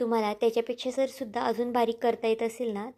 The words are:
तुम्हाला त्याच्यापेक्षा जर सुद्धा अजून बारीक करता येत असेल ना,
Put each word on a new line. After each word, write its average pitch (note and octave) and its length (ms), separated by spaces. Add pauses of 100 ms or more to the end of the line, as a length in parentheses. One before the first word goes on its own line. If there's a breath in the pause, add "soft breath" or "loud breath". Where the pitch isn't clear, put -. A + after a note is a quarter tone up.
तुम्हाला A3+ 340
त्याच्यापेक्षा A#3 560
जर C4+ 160
सुद्धा A#3+ 360
अजून A#3 300
बारीक A#3 260
करता A#3 280
येत A3+ 160
असेल A#3 280
ना, G#3 280